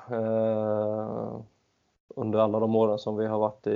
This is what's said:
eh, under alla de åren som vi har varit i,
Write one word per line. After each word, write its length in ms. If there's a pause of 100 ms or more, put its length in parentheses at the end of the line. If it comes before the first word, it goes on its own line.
(120)
eh, 1300 (760)
under 240
alla 200
de 160
åren 240
som 180
vi 100
har 120
varit 280
i, 80